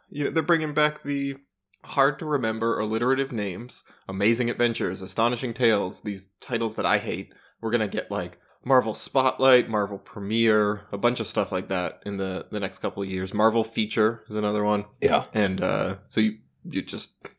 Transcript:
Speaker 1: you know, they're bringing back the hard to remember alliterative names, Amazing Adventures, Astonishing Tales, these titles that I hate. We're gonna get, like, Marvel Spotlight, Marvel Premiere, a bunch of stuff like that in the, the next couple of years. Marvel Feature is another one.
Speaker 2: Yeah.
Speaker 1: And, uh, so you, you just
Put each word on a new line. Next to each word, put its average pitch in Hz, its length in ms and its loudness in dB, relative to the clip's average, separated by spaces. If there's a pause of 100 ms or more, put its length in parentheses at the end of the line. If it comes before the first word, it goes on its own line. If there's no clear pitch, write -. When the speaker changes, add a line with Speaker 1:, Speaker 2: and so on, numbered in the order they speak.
Speaker 1:
you 143 160 -4
know, - 40 0
they're 160 140 0
bringing 156 300 -6
back 151 300 0
the 139 320 -4 (500)
hard 143 340 0
to 160 60 -6
remember 113 560 0
alliterative 123 500 0
names, 104 520 -6 (260)
Amazing 110 400 2
Adventures, 110 520 -2
Astonishing 117 520 -2
Tales, 101 480 2
these 101 260 -8 (140)
titles 113 340 -4
that 98 100 -2
I 98 120 4
hate. 95 360 -6 (280)
We're 113 100 -4
gonna 110 160 2
get, 101 240 -4
like, 90 280 -6 (260)
Marvel 123 280 4
Spotlight, 127 760 4
Marvel 104 280 -2
Premiere, 107 840 2 (100)
a 104 60 -6
bunch 120 240 2
of 104 60 -4
stuff 101 260 -2
like 95 160 -2
that 90 360 -2
in 101 120 -6
the, 95 340 -4
the 104 80 -4
next 95 200 -6
couple 101 240 -4
of 95 60 -6
years. 92 240 -4
Marvel 110 300 4
Feature 110 640 0
is 107 60 -6
another 104 300 0
one. 104 180 2 (160)
Speaker 2:
Yeah. - 240 2 (100)
Speaker 1:
And, 95 280 2
uh, 95 340 0 (140)
so - 100 -2
you, 110 200 2 (240)
you 92 200 -6
just - 440 -10 (100)